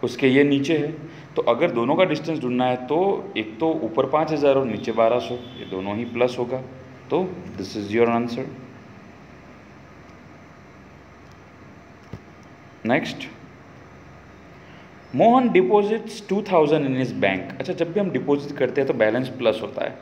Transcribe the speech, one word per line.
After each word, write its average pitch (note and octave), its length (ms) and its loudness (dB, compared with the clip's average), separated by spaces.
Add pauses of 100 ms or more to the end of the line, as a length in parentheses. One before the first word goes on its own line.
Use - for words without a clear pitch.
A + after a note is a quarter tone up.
उसके C3 240 0
ये C#3 160 6
नीचे C#3+ 340 2
है, D3 140 -2 (440)
तो - 80 0
अगर C3+ 260 2
दोनों A#2+ 260 0
का F#3 80 4
distance D#3 360 -2
ढूंढना B2+ 260 0
है B2 100 0 (100)
तो F#3 500 -2
एक A2 240 -6
तो D#3+ 120 0 (120)
ऊपर C3 260 0
पाँच D#3 220 0
हज़ार C#3+ 240 4
और C3+ 100 2
नीचे A2 260 -4
बारह A2+ 260 4
सौ, B2 160 -4
ये - 360 -12
दोनों G2 260 -6
ही A#2 80 -4
plus B2 340 0
होगा, B2 240 -4 (480)
तो F3 140 0 (340)
this G2 180 -8
is G2+ 200 -6
your A#2 200 6
answer। A#2+ 280 -4 (4000)
Next, - 400 0 (1900)
मोहन A#3 380 6
deposits G#3 760 2
two G3+ 220 0
थाउजेंड D3+ 360 4
in C3 120 0
his B2 140 -2 (100)
bank। F#2+ 360 -2
अच्छा, D#3 140 -4
जब D#3+ 200 -2
भी G#3 80 0
हम F#3+ 100 0
deposit C#3+ 480 -2
करते C3 220 0
हैं C3+ 80 2
तो B2+ 60 0
बैलेंस A#2 340 2 (100)
plus A2 240 2
होता - 220 -6
है। - 160 -8